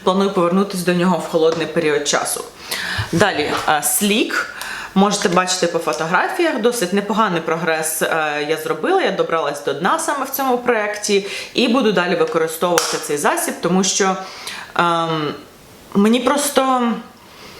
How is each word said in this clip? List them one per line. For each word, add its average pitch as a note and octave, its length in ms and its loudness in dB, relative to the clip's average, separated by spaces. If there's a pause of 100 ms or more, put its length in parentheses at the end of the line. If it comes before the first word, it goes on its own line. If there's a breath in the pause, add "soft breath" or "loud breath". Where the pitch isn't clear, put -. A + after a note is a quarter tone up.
планую G3 260 4
повернутися F#3 540 2
до F3 100 2
нього F3 240 2
в - 120 -6
холодний D#3+ 360 2 (160)
період D3 260 0
часу. - 360 -2 (680 loud breath)
Далі, E3 380 2 (160)
а, D#3 60 4
Sleek. G3+ 760 0 (480 loud breath)
Можете G3+ 340 4
бачити F3+ 380 2
по E3+ 120 0
фотографіях, A3 800 0
досить A#3 320 0
непоганий G3+ 480 0
прогрес, D#3+ 640 -2
е, D3+ 460 0
я D#3 80 0
зробила, D4 460 0
я A3 80 2
добралась E3 540 -2
до C#3+ 100 -2
дна B3 240 0
саме C#4+ 260 -4
в C#4 60 -10
цьому C4 280 0
проєкті G#3 680 0 (280 loud breath)
і - 140 2
буду A3+ 240 2
далі F3+ 240 0
використовувати D#3+ 880 0
цей D3 140 -4
засіб, C4+ 440 0
тому F#3 240 2
що, F#3+ 320 0 (580 loud breath)
ем, E3 600 0 (600)
мені A3 260 6
просто C4 720 2 (680 loud breath)